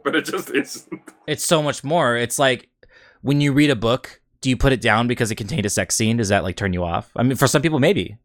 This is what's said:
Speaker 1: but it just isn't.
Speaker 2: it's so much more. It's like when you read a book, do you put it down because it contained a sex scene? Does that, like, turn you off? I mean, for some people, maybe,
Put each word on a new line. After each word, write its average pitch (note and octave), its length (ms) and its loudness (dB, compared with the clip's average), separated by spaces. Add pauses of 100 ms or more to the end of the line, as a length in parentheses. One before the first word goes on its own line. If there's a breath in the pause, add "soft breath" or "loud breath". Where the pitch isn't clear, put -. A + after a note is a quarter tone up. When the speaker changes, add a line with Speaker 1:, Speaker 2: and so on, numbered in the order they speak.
Speaker 1:
but C#3+ 120 -2
it D3+ 100 0
just F3+ 240 -6
isn't. - 520 -6 (260)
Speaker 2:
it's D3+ 180 -6
so D#3+ 160 2
much C#3+ 220 -4
more. C3+ 340 0
It's A#2+ 220 -4
like C3 280 0 (540 soft breath)
when C#3+ 200 0
you C#3+ 120 2
read D3 160 4
a C#3 60 2
book, A2+ 460 -2 (200)
do C3 80 0
you B2+ 80 2
put C#3 160 4
it A2 80 -2
down A2+ 260 2
because A#2+ 240 -2
it A2 40 -4
contained G#2 320 -4
a - 20 0
sex F#2+ 260 -2
scene? A2+ 220 0
Does A2 120 0
that, G2 140 4
like, F2+ 120 -4
turn G2 180 -2
you F2+ 100 -2
off? E2+ 320 -4
I - 60 -2
mean, B2+ 160 2
for - 80 4
some D3 160 2
people, D#3 180 0
maybe, C#3+ 460 0